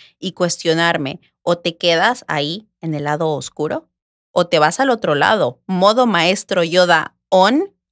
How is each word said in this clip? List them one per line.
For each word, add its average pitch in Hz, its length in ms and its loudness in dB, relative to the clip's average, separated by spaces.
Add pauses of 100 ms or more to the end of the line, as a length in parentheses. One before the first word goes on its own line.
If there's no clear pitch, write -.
(200)
y 175 140 -10
cuestionarme, 165 880 -2 (220)
o 175 160 -2
te 170 200 -8
quedas 180 500 0
ahí 156 400 -6 (140)
en 165 120 -6
el 147 120 -6
lado 156 260 -2
oscuro, 151 580 -6 (420)
o 175 160 0
te 165 120 2
vas 151 200 2
al 269 100 2
otro 175 260 0
lado, 139 520 0
modo 202 380 2
maestro 180 580 0
Yoda 170 520 2 (140)
on, 233 440 2 (180)